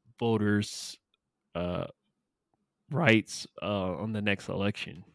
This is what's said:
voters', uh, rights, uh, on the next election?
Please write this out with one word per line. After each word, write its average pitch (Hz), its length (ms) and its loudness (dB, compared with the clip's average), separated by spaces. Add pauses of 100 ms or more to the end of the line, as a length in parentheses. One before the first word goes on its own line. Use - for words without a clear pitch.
(200)
voters', 104 800 2 (580)
uh, 87 300 -2 (1040)
rights, 135 560 4 (140)
uh, 92 340 -2
on 110 160 -6
the 107 100 -4
next 101 280 0
election? 95 640 -4